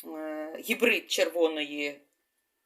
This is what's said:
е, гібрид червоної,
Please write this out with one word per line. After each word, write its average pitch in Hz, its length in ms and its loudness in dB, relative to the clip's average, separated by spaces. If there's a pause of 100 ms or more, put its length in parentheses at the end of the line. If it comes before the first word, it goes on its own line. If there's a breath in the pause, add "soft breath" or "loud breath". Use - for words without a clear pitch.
е, 156 540 -8
гібрид 220 520 2
червоної, 151 880 0 (640)